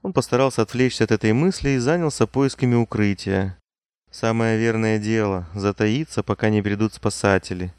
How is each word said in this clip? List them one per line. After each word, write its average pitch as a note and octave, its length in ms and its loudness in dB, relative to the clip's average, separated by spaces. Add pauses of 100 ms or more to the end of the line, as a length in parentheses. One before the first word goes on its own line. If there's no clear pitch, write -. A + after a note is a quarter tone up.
Он F#3+ 60 -8
постарался B2+ 480 2
отвлечься A#2+ 420 0
от A2 80 0
этой A2 220 2
мысли C#3+ 380 0
и C3+ 80 0
занялся C#3+ 480 0
поисками C3 480 0
укрытия. G2 840 -2 (540)
Самое A2+ 460 0
верное A2 420 0
дело — G#2 540 -2
затаиться, G#2+ 720 -2
пока G#2+ 260 -2
не G#2+ 120 2
придут G#2 320 -2
спасатели. F#2 840 -2